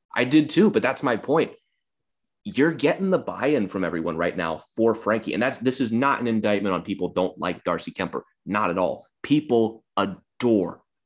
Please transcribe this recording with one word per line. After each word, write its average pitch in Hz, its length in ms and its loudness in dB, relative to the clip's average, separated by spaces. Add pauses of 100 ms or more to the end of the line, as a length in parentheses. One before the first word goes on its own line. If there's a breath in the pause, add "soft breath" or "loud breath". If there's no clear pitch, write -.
(160)
I 123 80 4
did 147 260 4
too, 196 220 6
but 107 100 2
that's 131 220 -2
my 123 140 2
point. 139 340 0 (920)
You're 135 280 2
getting - 400 0
the 170 80 4
buy-in 113 480 -2
from 92 160 -4
everyone 82 340 -4
right 87 180 -2
now 82 240 -4 (160)
for 113 200 2
Frankie. 110 380 -2
And 110 100 -2
that's, 127 160 -2
this 123 220 0
is 117 100 -2
not 131 300 0
an 120 60 -2
indictment 104 460 0
on 85 80 -2
people 95 280 -4
don't 90 280 -2
like 87 260 -6
Darcy 85 280 -4
Kemper. - 340 -6 (200)
Not 101 260 0
at 87 60 -2
all. 87 280 -2 (160)
People 120 640 2 (140)
adore 101 840 -2 (240)